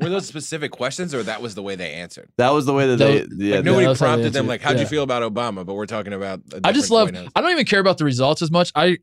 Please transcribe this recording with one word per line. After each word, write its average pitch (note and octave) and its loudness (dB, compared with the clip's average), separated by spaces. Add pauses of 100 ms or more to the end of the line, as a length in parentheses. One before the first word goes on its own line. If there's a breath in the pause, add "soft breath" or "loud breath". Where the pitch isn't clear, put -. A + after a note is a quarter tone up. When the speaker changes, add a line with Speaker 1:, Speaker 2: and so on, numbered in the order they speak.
Speaker 1:
Were D#3 -2
those F#3 -4
specific D3 -8
questions, C#3+ -6
or A#2+ -2
that G#2+ -6
was A#2 -8
the G2+ -10
way G2 -6
they F2 -8
answered? E2+ -14
Speaker 2:
That B2 4
was D3 2
the C#3 2
way C3+ 2
that B2+ 4
Speaker 3:
That C#3 4
Speaker 2:
they, A2 6
Speaker 3:
was - -6
Speaker 2:
yeah, G2+ 0
Speaker 1:
Like, F#2+ 0
Speaker 2:
they - 2
Speaker 1:
nobody - 4
Speaker 3:
Yeah, - 4
that's B2+ 0
how - 4
they - 4
Speaker 1:
prompted - 0
them, C#3 -2
Speaker 3:
answered. B2 -2
Speaker 1:
like, A#2+ -4
"How'd C#3 2
you - 2
Speaker 3:
Yeah. - -4
Speaker 1:
feel D3 0
about B2 -2
Obama?" A2 -4
But F#2+ -8
we're G#2 -6
talking G#2 -6
about F#2+ -8 (120)
a - -12
Speaker 3:
I - 4
just A#3+ 0
Speaker 1:
different - -4
Speaker 3:
love, A3 4
Speaker 1:
point F3+ -12
of - -18
Speaker 3:
I F#3+ 2
don't E4 2
even D#4 0
care G3+ 2
about F#3 2
the D#3 0
results C3+ 2
as D#3+ -2
much. F3 2
I, E3+ 2